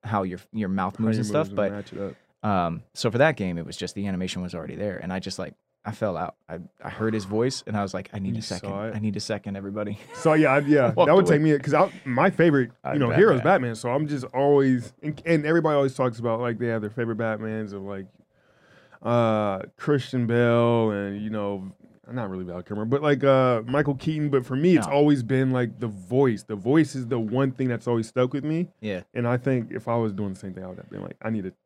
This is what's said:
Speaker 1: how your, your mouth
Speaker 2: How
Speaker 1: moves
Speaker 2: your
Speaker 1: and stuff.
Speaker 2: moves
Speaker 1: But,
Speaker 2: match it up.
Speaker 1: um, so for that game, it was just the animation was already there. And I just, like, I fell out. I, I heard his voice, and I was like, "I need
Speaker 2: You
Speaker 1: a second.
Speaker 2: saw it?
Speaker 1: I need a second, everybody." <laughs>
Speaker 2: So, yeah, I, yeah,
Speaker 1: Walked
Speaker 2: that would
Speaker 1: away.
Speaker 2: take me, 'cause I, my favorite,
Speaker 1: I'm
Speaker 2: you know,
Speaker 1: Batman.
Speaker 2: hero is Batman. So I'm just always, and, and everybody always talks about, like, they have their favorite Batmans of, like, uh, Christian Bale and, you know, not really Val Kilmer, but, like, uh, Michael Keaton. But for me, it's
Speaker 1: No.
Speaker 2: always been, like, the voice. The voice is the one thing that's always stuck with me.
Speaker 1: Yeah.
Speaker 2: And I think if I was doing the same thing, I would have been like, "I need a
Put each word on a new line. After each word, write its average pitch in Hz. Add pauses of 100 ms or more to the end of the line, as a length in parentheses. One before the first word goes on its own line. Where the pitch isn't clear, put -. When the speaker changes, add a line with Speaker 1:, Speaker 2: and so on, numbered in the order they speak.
Speaker 1:
how 104
your, 90 (140)
your 107
mouth 95
Speaker 2:
How 110
Speaker 1:
moves 110
Speaker 2:
your 120
Speaker 1:
and 110
stuff. 147
Speaker 2:
moves 101
Speaker 1:
But, 101
Speaker 2:
match 101
it -
up. -
Speaker 1:
um, 87 (120)
so -
for 113
that 151
game, 90
it 80
was 80
just -
the 101
animation 92
was 90
already 82
there. 98
And 90
I 95
just, 95
like, 85 (340)
I 101
fell 98
out. 82 (140)
I, 85 (240)
I -
heard 110
his 101
voice, 110
and 107
I 104
was 95
like, 92
"I 107
need 98
Speaker 2:
You 113
Speaker 1:
a -
second. 98
Speaker 2:
saw 101
it? 104
Speaker 1:
I -
need 107
a 104
second, 101
everybody." 104
<laughs> -
Speaker 2:
So, 156
yeah, 151
I, 143
yeah, 139
Speaker 1:
Walked 170
Speaker 2:
that 151
would 190
Speaker 1:
away. 165
Speaker 2:
take 147
me, 156
'cause 143
I, 180 (120)
my 135
favorite, 147 (100)
Speaker 1:
I'm -
Speaker 2:
you 147
know, 131
Speaker 1:
Batman. 151
Speaker 2:
hero 202
is 123
Batman. 131
So 120
I'm 147
just 139 (100)
always, 135
and, 151
and 160
everybody 156
always 135
talks 123
about, 117
like, 120
they 120
have 113
their 104
favorite 113
Batmans 110
of, 98
like, 98 (960)
uh, 110 (140)
Christian 131
Bale 117
and, 101
you 107
know, 101 (400)
not 117
really 92
Val 90
Kilmer, 104
but, 135
like, 143
uh, 127
Michael 143
Keaton. 151
But 135
for 127
me, 170
it's 110
Speaker 1:
No. 139
Speaker 2:
always 143
been, 131
like, 123
the 117
voice. 107
The 107
voice 139
is 127
the 123
one 127
thing 131
that's 117
always 117
stuck 127
with 139
me. 160 (120)
Speaker 1:
Yeah. 95 (120)
Speaker 2:
And 117
I 123
think 123
if -
I 117
was 113
doing 98
the 95
same 95
thing, 92
I 92
would 92
have 92
been 98
like, -
"I 110
need 104
a 92 (140)